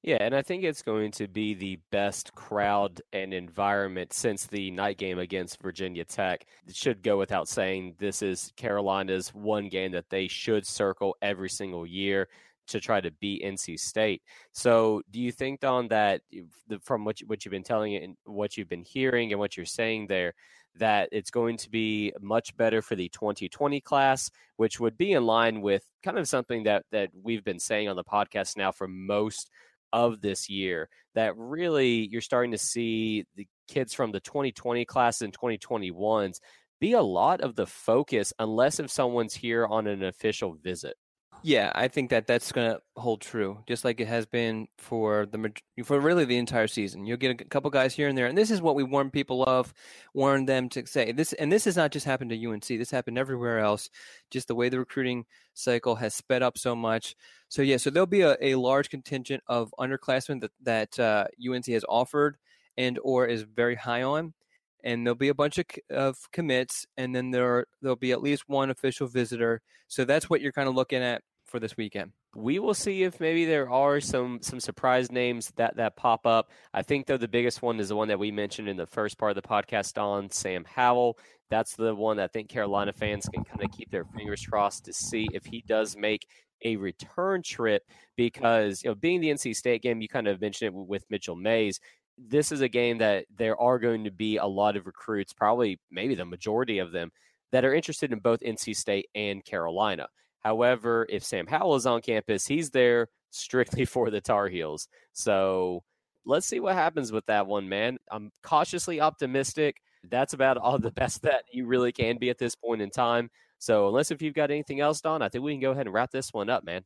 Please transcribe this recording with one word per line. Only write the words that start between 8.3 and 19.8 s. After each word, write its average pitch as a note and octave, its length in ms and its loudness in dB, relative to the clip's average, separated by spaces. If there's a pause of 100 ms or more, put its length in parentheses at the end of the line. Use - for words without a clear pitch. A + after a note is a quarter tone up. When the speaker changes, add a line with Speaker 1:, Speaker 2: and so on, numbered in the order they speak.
Speaker 1:
Carolina's F#2+ 720 -2
one G#2 400 -4
game F#2 240 -4
that F2 160 -6
they F#2+ 180 -2
should G#2+ 400 -2
circle G2 540 -2
every F#2+ 280 -2
single F2 380 -8
year G2 400 0 (400)
to G#2+ 140 -6
try G#2+ 180 2
to F2 120 -4
beat G2+ 340 -6
N G2 100 -6
C E2 220 -8
State. G#2+ 460 0 (280)
So A2+ 580 4
do A2+ 120 -8
you A#2+ 100 -2
think, C3+ 300 -6
Don, B2+ 260 0
that G#2 420 2
you've, F2+ 220 -18 (160)
the, G#2+ 120 -8
from A2 260 -4
what G#2+ 160 -4
you, G#2 60 -18
what G#2+ 180 -6
you've G2 60 -10
been F#2+ 120 -6
telling G#2+ 320 -2
and F2 300 -10
what G#2 320 -6
you've G2+ 100 -8
been F2 160 -10
hearing B2 480 0
and G2+ 80 -2
what G#2 160 -4
you're F2 100 -10
saying A2 420 -2